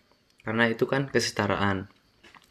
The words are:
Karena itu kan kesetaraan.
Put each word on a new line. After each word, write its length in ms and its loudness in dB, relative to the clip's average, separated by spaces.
Karena 240 0
itu 240 0
kan 220 -2
kesetaraan. 760 0